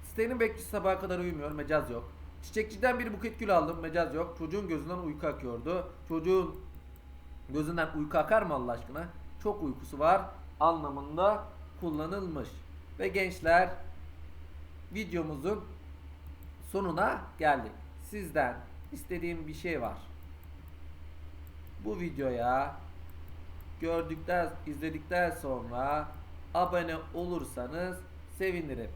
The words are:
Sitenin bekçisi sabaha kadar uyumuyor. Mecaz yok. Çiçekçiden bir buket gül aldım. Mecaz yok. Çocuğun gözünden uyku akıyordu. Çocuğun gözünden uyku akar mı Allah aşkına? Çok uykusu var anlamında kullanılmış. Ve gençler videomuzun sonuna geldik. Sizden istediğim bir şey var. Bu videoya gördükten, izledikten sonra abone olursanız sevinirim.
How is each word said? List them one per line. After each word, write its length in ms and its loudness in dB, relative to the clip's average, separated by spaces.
Sitenin 300 2
bekçisi 300 2
sabaha 300 4
kadar 180 0
uyumuyor. 320 -2
Mecaz 400 2
yok. 220 -6
Çiçekçiden 560 2
bir 140 -2
buket 260 -4
gül 180 6
aldım. 240 4
Mecaz 340 2
yok. 240 -2
Çocuğun 300 -2
gözünden 300 -2
uyku 280 -2
akıyordu. 680 -2
Çocuğun 520 2
gözünden 480 2
uyku 220 4
akar 240 8
mı 120 2
Allah 180 0
aşkına? 360 -6
Çok 200 0
uykusu 360 -4
var 240 8
anlamında 840 4
kullanılmış. 680 -2
Ve 100 2
gençler 600 6
videomuzun 680 0
sonuna 480 2
geldik. 340 4
Sizden 460 2
istediğim 540 -4
bir 80 -6
şey 280 -2
var. 160 -2
Bu 160 -2
videoya 760 2
gördükten, 680 2
izledikten 640 2
sonra 800 0
abone 420 4
olursanız 840 -2
sevinirim. 580 0